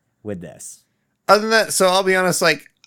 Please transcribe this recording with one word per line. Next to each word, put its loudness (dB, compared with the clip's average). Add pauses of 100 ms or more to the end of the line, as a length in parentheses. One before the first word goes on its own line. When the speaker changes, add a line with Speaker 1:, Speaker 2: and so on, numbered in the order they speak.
(220)
Speaker 1:
with -10
this. -20 (440)
Speaker 2:
Other 4
than -4
that, 0
so 2
I'll 2
be 0
honest, -2
like, -2 (180)